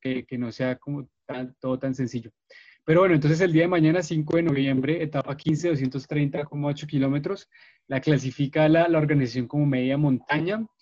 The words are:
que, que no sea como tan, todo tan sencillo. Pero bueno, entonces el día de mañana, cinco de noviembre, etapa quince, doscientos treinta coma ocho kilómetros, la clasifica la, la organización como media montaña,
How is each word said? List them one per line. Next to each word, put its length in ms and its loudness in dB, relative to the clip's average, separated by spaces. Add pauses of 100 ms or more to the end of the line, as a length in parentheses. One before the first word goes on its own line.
que, 240 -6
que 140 -10
no 120 -6
sea 260 -4
como 300 -10 (200)
tan, 320 -10
todo 180 -4
tan 160 -4
sencillo. 380 -8 (520)
Pero 180 4
bueno, 120 6
entonces 280 4
el 100 4
día 100 4
de 60 2
mañana, 340 4
cinco 360 -2
de 40 2
noviembre, 640 0
etapa 340 -4
quince, 320 0
doscientos 380 -2
treinta 380 -2
coma 240 -6
ocho 180 -6
kilómetros, 600 -2 (380)
la 160 -4
clasifica 680 0
la, 200 4
la 100 2
organización 480 0
como 220 -2
media 300 0
montaña, 680 -2 (160)